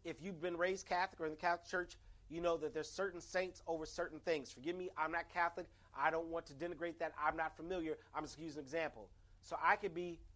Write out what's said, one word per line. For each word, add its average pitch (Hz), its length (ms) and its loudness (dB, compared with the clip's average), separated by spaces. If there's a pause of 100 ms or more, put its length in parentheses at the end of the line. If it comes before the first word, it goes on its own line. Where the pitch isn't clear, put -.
if 165 160 -4
you've 175 200 -6
been 175 160 0
raised 185 320 2
Catholic 185 320 2
or 160 60 0
in 156 60 0
the 156 40 -6
Catholic 175 320 0
Church, 180 280 -2 (320)
you 165 120 -4
know 170 160 6
that 147 180 -2
there's 156 160 -2
certain 180 300 -2
saints 185 460 -2
over 160 200 0
certain 160 340 -4
things. 151 320 2
Forgive 160 240 -4
me, 180 220 -4
I'm 156 140 2
not 170 200 0
Catholic. 170 340 2 (300)
I 147 140 4
don't 165 160 2
want 165 200 -2
to 147 80 -14
denigrate 165 440 -4
that. 160 140 0 (100)
I'm 160 140 4
not 160 200 0
familiar. 160 420 -2 (160)
I'm 151 100 -2
just 147 140 -10
using 151 200 -8
an 143 60 -8
example. 135 440 -2 (340)
So - 200 -4
I 185 140 10
could 185 180 -2
be, 175 240 -4 (180)